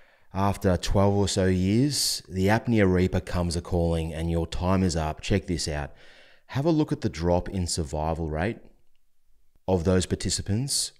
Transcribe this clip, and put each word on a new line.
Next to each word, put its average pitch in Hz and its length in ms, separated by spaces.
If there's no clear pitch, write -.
after 95 440
twelve 101 380
or 101 120
so 92 200
years, 104 840
the 92 180
apnea 110 420
reaper 92 300
comes 87 380
a-calling 82 560
and 82 180
your 82 160
time 92 360
is 87 120
up. 78 240
Check - 280
this 82 200
out. 73 240
Have 135 140
a 170 60
look 151 220
at - 80
the 110 80
drop 87 400
in 90 180
survival 80 600
rate 82 300
of 92 160
those 92 220
participants - 920